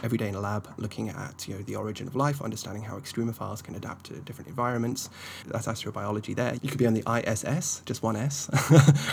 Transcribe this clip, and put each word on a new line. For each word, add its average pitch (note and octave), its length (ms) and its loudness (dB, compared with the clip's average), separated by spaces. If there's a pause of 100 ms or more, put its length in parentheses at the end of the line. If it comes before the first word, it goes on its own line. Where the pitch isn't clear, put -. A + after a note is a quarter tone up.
every A#2 120 0
day A2 120 0
in G2 80 -4
a G2 40 -4
lab G2+ 360 -4
looking A2 320 -6
at, - 400 -10
you G2+ 60 -6
know, G2 80 -8
the G#2 120 -8
origin G#2 320 -6
of - 80 -10
life, C#3+ 260 2
understanding G#2+ 440 -6
how G#2+ 120 -10
extremophiles A2 640 -4
can - 140 -12
adapt - 320 -10
to - 140 -12
different - 260 -12
environments. A#2+ 640 -2 (360)
That's - 200 -4
astrobiology G#2 720 -4
there. A#2+ 260 0
You C#3 60 -4
could - 100 -4
be B2 80 6
on A2+ 80 6
the A2+ 120 0
I A#2 160 2
S A2 220 0
S, - 420 -2
just - 180 -4
one A2 100 2
S, C3 340 -2 (640)